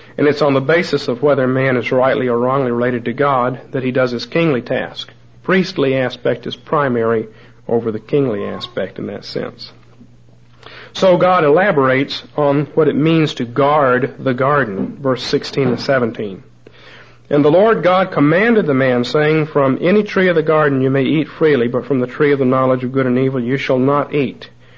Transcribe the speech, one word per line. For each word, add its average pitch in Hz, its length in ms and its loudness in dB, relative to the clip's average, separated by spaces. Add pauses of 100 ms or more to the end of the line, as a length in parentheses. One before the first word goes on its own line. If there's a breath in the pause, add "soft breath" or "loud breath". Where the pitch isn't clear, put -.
(180 loud breath)
And 139 80 2
it's 147 160 2
on 143 100 2
the 135 80 2
basis 160 480 -2
of 123 140 -4
whether 135 260 2
man 131 300 0
is 113 120 -4
rightly 127 380 0
or 120 100 0
wrongly 127 320 0
related 120 360 -2
to 120 80 -4
God 131 580 -2
that 135 100 -6
he 127 80 -4
does 127 200 0
his 120 160 -8
kingly 165 340 0
task. 110 500 -8 (320)
Priestly 165 540 0
aspect 127 500 -4
is 123 80 -10
primary 117 760 -2 (380 loud breath)
over 117 240 -2
the 107 100 -6
kingly 123 440 -2
aspect 95 540 -8
in 104 80 -8
that 101 180 -12
sense. - 480 -12 (1200 loud breath)
So 185 240 4
God 180 280 2
elaborates 143 800 2 (140)
on 143 380 2
what 156 120 2
it - 80 2
means 156 400 2
to 127 120 -6
guard 131 720 2
the 131 160 -2
garden, 131 680 -2
verse 131 220 -2
sixteen 139 460 -2
and 120 120 -2
seventeen. 117 640 -2 (880 loud breath)
"And 147 120 2
the 147 80 4
Lord 190 320 4
God 180 300 2
commanded 185 540 2
the 147 80 0
man, 127 300 2
saying, 151 420 0
From 139 340 0
any 202 220 2
tree 190 260 0
of 175 80 2
the 156 60 2
garden 151 400 2
you 135 80 2
may 135 140 2
eat 143 240 0
freely, 143 380 2
but 123 200 -4
from 135 140 0
the 123 60 -2
tree 143 260 0
of 139 60 0
the 135 60 0
knowledge 131 400 2
of 127 80 -6
good 131 140 0
and 123 120 2
evil 131 240 0
you 120 140 -2
shall 135 220 0
not 139 360 0
eat. 127 360 -4 (280 soft breath)